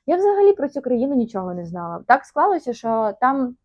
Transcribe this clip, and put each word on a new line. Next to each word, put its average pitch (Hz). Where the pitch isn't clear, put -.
я 311
взагалі 403
про 294
цю 285
країну 254
нічого 196
не 175
знала. 170
Так 269
склалося, 311
що 226
там, 254